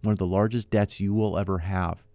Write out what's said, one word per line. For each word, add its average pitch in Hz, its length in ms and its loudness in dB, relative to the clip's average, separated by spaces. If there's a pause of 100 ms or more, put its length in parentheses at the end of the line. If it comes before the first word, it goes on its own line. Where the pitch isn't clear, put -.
one 107 80 2
of 98 80 2
the 95 80 0
largest 107 420 0
debts 101 300 0
you 101 160 0
will 104 240 0
ever 95 200 -2
have, 90 440 -4 (120)